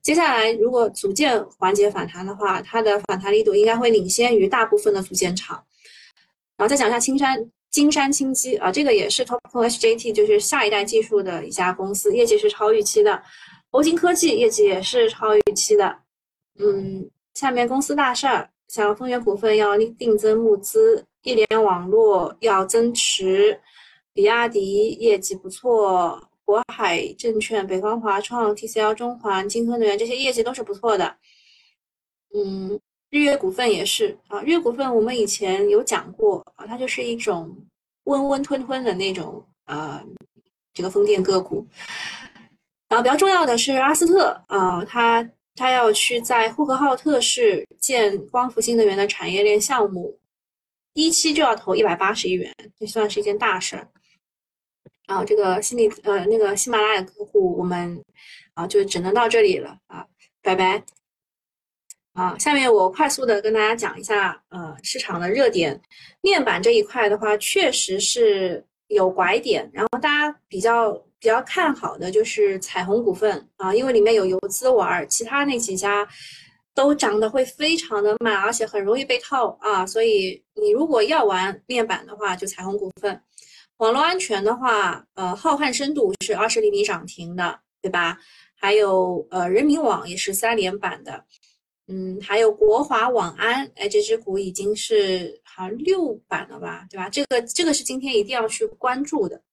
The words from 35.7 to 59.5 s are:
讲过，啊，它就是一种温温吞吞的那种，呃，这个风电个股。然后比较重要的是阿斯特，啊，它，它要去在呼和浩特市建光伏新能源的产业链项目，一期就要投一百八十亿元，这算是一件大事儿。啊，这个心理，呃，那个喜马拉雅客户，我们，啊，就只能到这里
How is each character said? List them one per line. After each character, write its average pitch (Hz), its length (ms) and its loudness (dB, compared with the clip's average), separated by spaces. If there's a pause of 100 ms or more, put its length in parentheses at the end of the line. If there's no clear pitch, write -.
讲 185 300 -4
过， 202 320 0 (120)
啊， - 100 -20
它 226 100 -12
就 254 100 -6
是 254 160 -6
一 233 140 -4
种 196 400 -6 (480)
温 277 240 0
温 277 140 0
吞 262 240 -4
吞 262 180 -4
的 220 80 0
那 190 200 -2
种， - 300 -10 (240)
呃， 147 380 -10 (720)
这 180 80 -8
个 185 80 -4
风 202 160 2
电 196 160 2
个 185 180 2
股。 151 260 -8 (1200)
然 240 100 2
后 240 60 0
比 247 40 4
较 285 80 4
重 392 140 4
要 349 160 4
的 233 100 2
是 269 160 -2
阿 269 220 2
斯 339 100 2
特， 359 440 4
啊， 185 360 0
它， 233 440 0 (260)
它 254 160 -2
要 240 220 4
去 233 280 0
在 226 320 0
呼 302 120 -2
和 262 100 0
浩 262 220 2
特 302 240 0
市 240 440 2 (140)
建 214 480 0
光 247 240 0
伏 - 100 -4
新 233 160 0
能 220 80 6
源 196 140 4
的 202 80 2
产 175 260 -6
业 202 120 2
链 208 160 4
项 226 280 0
目， 180 300 -10 (760)
一 311 140 2
期 330 240 0
就 302 80 0
要 247 140 4
投 190 220 -4
一 214 80 4
百 175 100 2
八 196 180 0
十 202 160 -4
亿 185 40 -2
元， 175 200 -4 (240)
这 214 80 -10
算 208 240 -2
是 208 120 -2
一 - 20 -4
件 208 160 -2
大 202 220 0
事 - 160 -8
儿。 - 100 -16 (1200)
啊， 190 180 -4
这 214 120 0
个 196 260 0
心 240 160 -6
理， 220 100 4 (140)
呃， 196 240 -2
那 220 100 0
个 202 200 0
喜 254 120 -4
马 226 120 0
拉 214 160 2
雅 190 60 -4
客 208 220 -14
户， 185 320 0
我 175 80 -4
们， 175 380 -6 (520)
啊， 170 120 -8
就 196 180 2
只 196 140 -6
能 185 160 -2
到 233 140 2
这 226 120 2
里 185 180 4